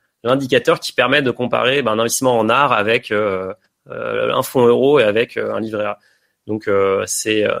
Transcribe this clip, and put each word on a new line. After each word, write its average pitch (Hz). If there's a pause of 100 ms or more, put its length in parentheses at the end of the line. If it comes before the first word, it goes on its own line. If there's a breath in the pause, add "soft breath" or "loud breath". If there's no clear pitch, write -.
(240)
l'indicateur 135
qui -
permet 131
de 123
comparer, 123
ben, 113
un 107
investissement 117
en 110
art 131
avec, 113
euh, 98 (380)
euh, 117
un 127
fonds 123
euro 131
et 117
avec, 110
euh, 107
un 104
livret 107
A. 104 (480)
Donc, 107
euh, 98
c'est, 107
euh, -